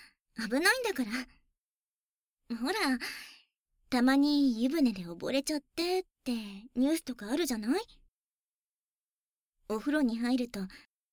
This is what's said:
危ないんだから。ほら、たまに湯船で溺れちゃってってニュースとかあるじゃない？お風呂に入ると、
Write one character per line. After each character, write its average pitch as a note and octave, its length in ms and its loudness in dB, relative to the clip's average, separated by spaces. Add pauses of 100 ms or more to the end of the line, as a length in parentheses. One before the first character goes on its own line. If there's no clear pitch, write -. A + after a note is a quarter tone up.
(360)
危 A3+ 240 -2
な F#4+ 120 6
い B4+ 80 0
ん - 40 -4
だ G#4 100 -2
か B3+ 100 -2
ら。 G#3 60 -8 (1500)
ほ A#3+ 120 -2
ら、 F#4+ 60 0 (1120)
た B3 140 2
ま B3+ 120 6
に C#4 480 4
湯 B3+ 60 4
船 C#4 240 4
で F#3+ 100 -8
溺 E3+ 300 -6
れ C#4 100 2
ち D#4 100 -4
ゃ D4+ 40 -2
っ C#4+ 40 -4 (140)
て F4+ 260 0
っ F#4 40 -4 (180)
て B3+ 100 -4 (440)
ニ B3+ 120 4
ュ D4+ 40 2
ー E4 60 2
ス - 40 -12
と B3 140 -10
か G#3 160 -8
あ C#4 40 0
る E4+ 100 0
じ B3+ 80 -2
ゃ - 40 -4
な A3+ 180 0
い？ G#4+ 60 -2 (1900)
お G#3+ 120 -4
風 C#4+ 120 -2
呂 D4+ 100 2
に A#3 160 0
入 A#3+ 180 0
る B3 120 -2
と、 G3+ 120 -8 (520)